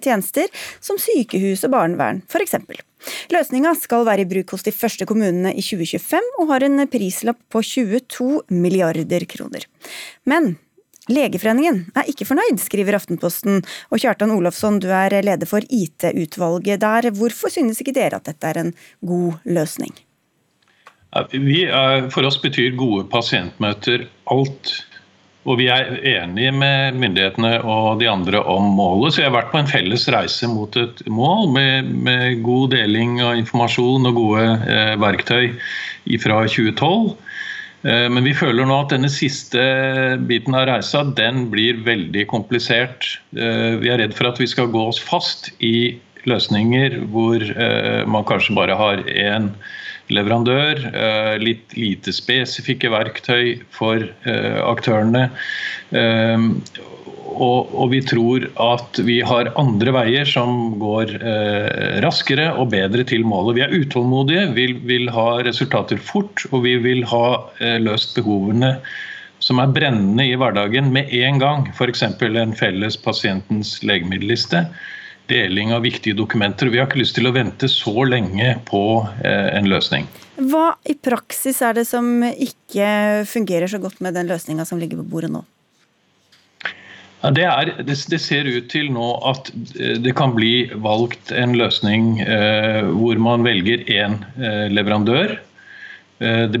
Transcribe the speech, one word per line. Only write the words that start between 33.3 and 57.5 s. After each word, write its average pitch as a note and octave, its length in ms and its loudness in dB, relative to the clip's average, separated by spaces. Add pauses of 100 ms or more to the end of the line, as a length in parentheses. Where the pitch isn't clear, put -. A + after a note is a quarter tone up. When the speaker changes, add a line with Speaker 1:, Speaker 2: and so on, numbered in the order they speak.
Speaker 2:
informasjon B2 720 2
og A#2+ 80 2
gode, A2 300 4 (180)
eh, G#2+ 320 2
verktøy A#2 540 2 (640)
ifra A2 320 2
tjue A2 240 2
tolv. G3 400 2 (720)
Eh, A#2+ 240 4
men B2 160 4
vi C#3+ 80 2
føler C3 320 2
nå C3+ 160 4
at C#3 140 -2
denne C#3 160 2
siste - 500 -2 (640)
biten A#2+ 320 0
av C3 140 2
reisa, C#3+ 320 0 (100)
den A#2 400 0
blir A2+ 320 2
veldig G2+ 460 0
komplisert. A#2+ 800 -2 (260)
Eh, A2+ 400 0
vi A#2+ 160 0
er A#2 80 2
redd G#2+ 160 -2
for B2 140 2
at C3 100 -2
vi A#2 80 0
skal A#2+ 240 0
gå A2+ 160 2
oss - 80 -4
fast - 540 -4 (100)
i A#2 380 0 (260)
løsninger A#2+ 800 2 (100)
hvor, A2+ 240 2
eh, A2 720 0
man G#2+ 160 0
kanskje G2 320 0
bare F#2+ 160 2
har G2+ 320 0
en G#2 460 0 (540)
leverandør, B2 760 2 (120)
eh, A2 380 0 (100)
litt A2+ 320 -4
lite G2 400 -4
spesifikke B2 800 -2
verktøy A#2+ 680 0 (140)
for, A2 300 0 (180)
eh, A2 400 -2
aktørene. A#2 680 2 (600)
Eh, A2+ 540 2 (840)
og, B2+ 480 0